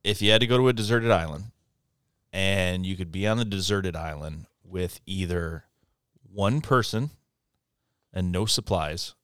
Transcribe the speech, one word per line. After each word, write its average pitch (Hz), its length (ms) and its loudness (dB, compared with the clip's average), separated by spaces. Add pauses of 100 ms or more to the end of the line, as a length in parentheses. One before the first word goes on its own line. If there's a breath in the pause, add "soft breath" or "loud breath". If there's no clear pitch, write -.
if 101 200 -2
you 104 100 6
had 110 80 8
to 120 80 2
go 123 100 4
to 127 120 6
a 123 40 4
deserted 113 380 2
island 82 340 0 (840)
and 92 540 0
you 95 100 -2
could 90 160 -8
be 95 160 -2
on 110 100 2
the 120 80 -2
deserted 95 520 -2
island 78 480 -8 (180)
with 90 420 -6
either 87 600 -4 (680)
one 101 300 0
person 127 480 0 (1040)
and 92 180 0
no 92 140 0
supplies 85 800 -2